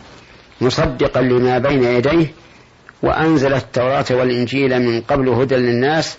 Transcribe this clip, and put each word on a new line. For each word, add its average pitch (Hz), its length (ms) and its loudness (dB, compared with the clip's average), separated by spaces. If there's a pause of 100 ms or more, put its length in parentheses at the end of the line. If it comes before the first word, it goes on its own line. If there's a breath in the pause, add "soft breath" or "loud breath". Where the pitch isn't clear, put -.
(600 loud breath)
مصدقا 131 600 0
لما 123 380 2
بين 135 260 0
يديه، 139 480 0 (680 loud breath)
وأنزل 139 520 0
التوراة 127 560 -2
والإنجيل 127 720 0
من 117 180 0
قبل 131 280 0
هدى 127 280 0
للناس 127 640 0